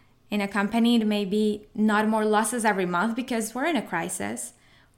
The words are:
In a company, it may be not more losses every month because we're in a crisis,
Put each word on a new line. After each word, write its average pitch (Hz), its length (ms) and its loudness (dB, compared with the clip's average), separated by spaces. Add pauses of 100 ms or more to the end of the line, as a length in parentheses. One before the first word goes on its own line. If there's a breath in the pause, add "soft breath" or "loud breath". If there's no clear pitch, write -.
(300 soft breath)
In 208 100 -2
a 202 80 -2
company, 226 480 2
it 220 100 2
may 208 200 0
be 208 480 0
not 214 340 2
more 220 160 2
losses 214 400 2
every 196 220 2
month 175 280 0
because 226 400 -4
we're 262 120 -2
in 339 100 0
a 208 100 -2
crisis, 196 680 -6 (440 soft breath)